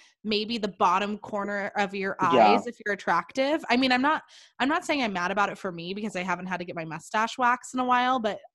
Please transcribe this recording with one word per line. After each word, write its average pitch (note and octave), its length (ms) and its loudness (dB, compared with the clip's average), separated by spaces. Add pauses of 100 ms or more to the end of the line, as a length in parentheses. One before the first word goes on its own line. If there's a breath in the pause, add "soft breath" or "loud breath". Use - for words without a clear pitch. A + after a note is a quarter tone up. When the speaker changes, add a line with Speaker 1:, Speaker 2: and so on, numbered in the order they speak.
(240 soft breath)
Speaker 1:
maybe G#3+ 340 -2
the G#3 100 -2
bottom G3+ 500 2
corner G3+ 580 -6
of G3+ 180 0
your G3 260 -4
Speaker 2:
Yeah. G3+ 400 6
Speaker 1:
eyes - 60 -8
if A#3+ 180 -10
you're G#3 100 -2
attractive?" A3+ 760 0
I A#3+ 80 4
mean, B3+ 140 2
I'm B3 100 2
not, D4 200 0 (380 soft breath)
I'm B3+ 80 2
not D#4+ 160 0
saying D4 180 0
I'm G#3+ 120 -2
mad F3+ 180 -2
about G3+ 180 0
it G3 80 -10
for F#3+ 140 -6
me E3+ 220 -8
because G#3 220 -6
I F3+ 80 -2
haven't F3+ 220 -4
had F#3 120 -6
to F3+ 80 -8
get F3 100 -10
my E3 100 -6
mustache G#3+ 520 -4
waxed B3 360 0
in B3+ 60 -2
a B3+ 40 -2
while, B3+ 360 2
but G#3 200 -4 (140)